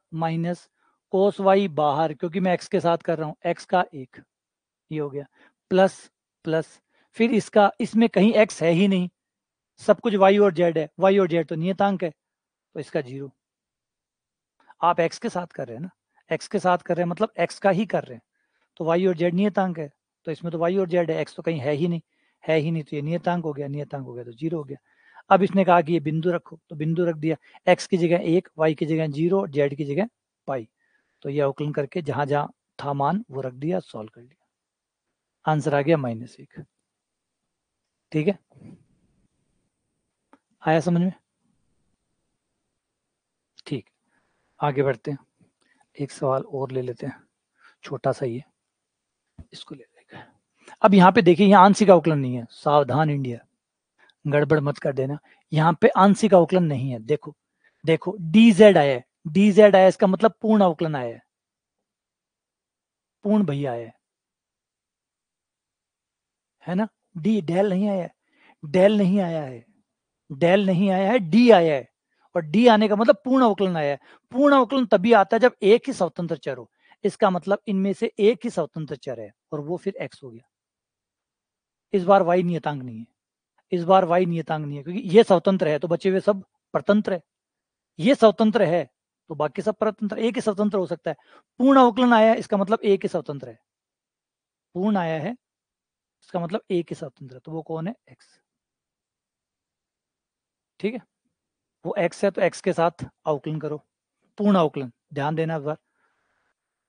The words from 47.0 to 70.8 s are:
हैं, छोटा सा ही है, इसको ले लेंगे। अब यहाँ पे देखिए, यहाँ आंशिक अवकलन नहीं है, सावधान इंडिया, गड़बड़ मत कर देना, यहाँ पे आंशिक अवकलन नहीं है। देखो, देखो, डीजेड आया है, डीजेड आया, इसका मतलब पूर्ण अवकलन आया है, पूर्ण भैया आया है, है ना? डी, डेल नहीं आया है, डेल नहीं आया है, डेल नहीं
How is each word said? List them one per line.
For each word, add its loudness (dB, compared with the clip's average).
हैं, -14
छोटा -4
सा -8
ही -8
है, -14
इसको -20
ले -20
लेंगे। -20
अब 6
यहाँ 8
पे 2
देखिए, 4
यहाँ 8
आंशिक 6
अवकलन 4
नहीं -4
है, -10
सावधान 0
इंडिया, -6
गड़बड़ 0
मत -4
कर -6
देना, -6
यहाँ 2
पे 8
आंशिक 6
अवकलन 4
नहीं -2
है। -8
देखो, -6
देखो, -2
डीजेड 8
आया 2
है, -8
डीजेड 6
आया, 8
इसका 2
मतलब 2
पूर्ण 2
अवकलन -2
आया -8
है, -20
पूर्ण 2
भैया -4
आया -10
है, -20
है -8
ना? -2
डी, -2
डेल 0
नहीं -2
आया -4
है, -12
डेल 4
नहीं 2
आया -4
है, -14
डेल 0
नहीं 0